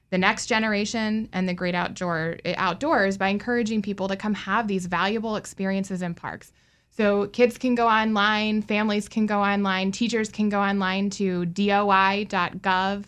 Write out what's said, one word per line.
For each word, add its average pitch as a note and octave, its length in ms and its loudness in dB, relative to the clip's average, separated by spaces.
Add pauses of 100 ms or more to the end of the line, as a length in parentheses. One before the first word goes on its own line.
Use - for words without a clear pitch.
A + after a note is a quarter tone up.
the F#3 80 0
next G3 300 2
generation A3 840 -2
and F#3 160 -2
the F3+ 60 -2
great F3 220 -2
outdoor, F3 640 -2 (200)
outdoors G3 600 0
by G3 120 0
encouraging A3 520 0
people G3 280 -4
to G3 80 -2
come G#3+ 160 -2
have G#3 340 -2
these F#3+ 180 -2
valuable G#3 520 -2
experiences F#3+ 640 -4
in F3 120 -4
parks. - 380 -12 (380)
So G3+ 380 2
kids A#3+ 320 2
can B3+ 160 2
go A#3 120 4
online, G#3+ 760 2
families G#3 440 0
can G#3+ 200 0
go G#3 120 0
online, G3 520 2
teachers A3 380 0
can G#3 200 0
go G3+ 100 2
online G3 520 0
to F3+ 340 0
D G3 260 0
O G3+ 180 4
I G3 340 4
dot F#3 300 -2
gov F#3+ 540 0